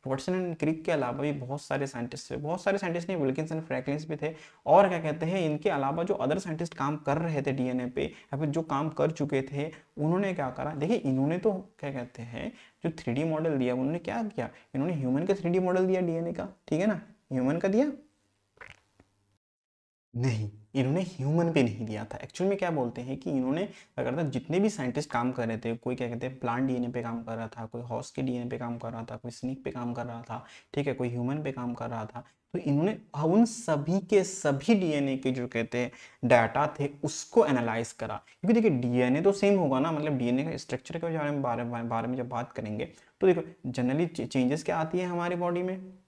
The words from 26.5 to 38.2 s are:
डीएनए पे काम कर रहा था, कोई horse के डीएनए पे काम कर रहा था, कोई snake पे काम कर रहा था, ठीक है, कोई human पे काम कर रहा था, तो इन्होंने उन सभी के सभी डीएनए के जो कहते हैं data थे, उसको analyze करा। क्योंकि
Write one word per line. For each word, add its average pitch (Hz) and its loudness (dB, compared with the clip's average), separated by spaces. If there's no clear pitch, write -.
डीएनए 123 0
पे 120 -4
काम 117 -6
कर 113 -6
रहा 113 -6
था, 113 -10
कोई 120 -10
horse 120 -8
के - -6
डीएनए 123 -2
पे 120 -6
काम 120 -6
कर 117 -8
रहा 113 -8
था, 113 -12
कोई 120 -10
snake 131 -8
पे 135 -4
काम 123 -6
कर 120 -6
रहा 117 -10
था, 117 -10
ठीक 147 0
है, 135 0
कोई 127 -2
human 123 -2
पे 143 -4
काम 123 -4
कर 117 -8
रहा 113 -4
था, 120 -12
तो 175 -2
इन्होंने 165 2
उन 196 8
सभी 165 0
के 190 4
सभी 151 2
डीएनए 147 2
के 131 0
जो 127 -2
कहते 117 -2
हैं 120 0
data 131 6
थे, 143 -2
उसको - 4
analyze 117 0
करा। 110 -8
क्योंकि 220 2